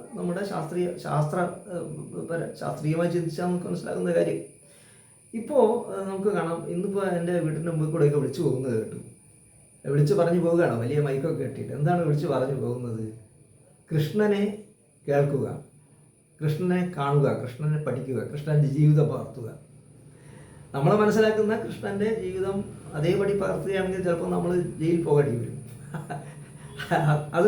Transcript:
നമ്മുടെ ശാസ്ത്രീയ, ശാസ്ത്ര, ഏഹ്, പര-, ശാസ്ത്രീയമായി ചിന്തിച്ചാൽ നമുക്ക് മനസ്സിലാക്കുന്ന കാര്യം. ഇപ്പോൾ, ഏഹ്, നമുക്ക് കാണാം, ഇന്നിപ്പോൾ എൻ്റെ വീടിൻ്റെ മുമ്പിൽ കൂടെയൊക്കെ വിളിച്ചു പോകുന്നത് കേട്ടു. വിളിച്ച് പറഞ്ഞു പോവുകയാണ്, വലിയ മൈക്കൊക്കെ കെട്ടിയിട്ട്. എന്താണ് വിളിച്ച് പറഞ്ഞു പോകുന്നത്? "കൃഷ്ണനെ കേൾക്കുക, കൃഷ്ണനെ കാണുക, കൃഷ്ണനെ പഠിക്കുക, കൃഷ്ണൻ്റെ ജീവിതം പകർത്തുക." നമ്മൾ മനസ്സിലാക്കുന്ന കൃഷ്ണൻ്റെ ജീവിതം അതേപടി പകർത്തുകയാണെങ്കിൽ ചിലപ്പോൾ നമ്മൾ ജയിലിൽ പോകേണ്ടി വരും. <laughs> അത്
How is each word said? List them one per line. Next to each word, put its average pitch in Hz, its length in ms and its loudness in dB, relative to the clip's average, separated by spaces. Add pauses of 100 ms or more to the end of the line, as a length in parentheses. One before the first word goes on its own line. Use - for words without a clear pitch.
(180)
നമ്മുടെ 180 340 -4
ശാസ്ത്രീയ, 175 360 -2 (180)
ശാസ്ത്ര, 151 320 0 (360)
ഏഹ്, 170 140 -6 (420)
പര-, 165 220 -4 (100)
ശാസ്ത്രീയമായി 160 540 0
ചിന്തിച്ചാൽ 170 340 -2
നമുക്ക് 180 200 -2
മനസ്സിലാക്കുന്ന 180 500 -4
കാര്യം. - 200 2 (1000)
ഇപ്പോൾ, 247 260 4 (280)
ഏഹ്, 196 160 -6
നമുക്ക് 196 280 -2
കാണാം, 165 220 -2 (160)
ഇന്നിപ്പോൾ 196 300 -2 (120)
എൻ്റെ 170 160 -2 (120)
വീടിൻ്റെ 160 280 -2
മുമ്പിൽ 156 220 0
കൂടെയൊക്കെ 147 280 4
വിളിച്ചു 143 220 -2
പോകുന്നത് 127 340 0
കേട്ടു. - 200 -6 (920)
വിളിച്ച് 151 280 6
പറഞ്ഞു 170 240 4
പോവുകയാണ്, 170 380 4
വലിയ 147 240 0
മൈക്കൊക്കെ 135 360 -2
കെട്ടിയിട്ട്. 113 360 -8
എന്താണ് 175 280 2
വിളിച്ച് 151 280 2
പറഞ്ഞു 131 280 0
പോകുന്നത്? 120 400 -4 (880)
"കൃഷ്ണനെ 202 520 2 (640)
കേൾക്കുക, 143 400 2 (920)
കൃഷ്ണനെ 180 420 0 (140)
കാണുക, 143 320 2 (140)
കൃഷ്ണനെ 151 460 -2
പഠിക്കുക, 127 320 -4 (120)
കൃഷ്ണൻ്റെ 147 460 2
ജീവിതം 151 340 6
പകർത്തുക." - 380 -8 (1300)
നമ്മൾ 147 160 4 (100)
മനസ്സിലാക്കുന്ന 214 520 4 (100)
കൃഷ്ണൻ്റെ 202 460 -4 (120)
ജീവിതം 190 360 -4 (400)
അതേപടി 190 440 2
പകർത്തുകയാണെങ്കിൽ 190 640 -2
ചിലപ്പോൾ 175 300 0
നമ്മൾ 175 160 0 (280)
ജയിലിൽ 165 280 2
പോകേണ്ടി 139 340 4
വരും. - 160 -8 (360)
<laughs> - 1400 -2
അത് 180 120 6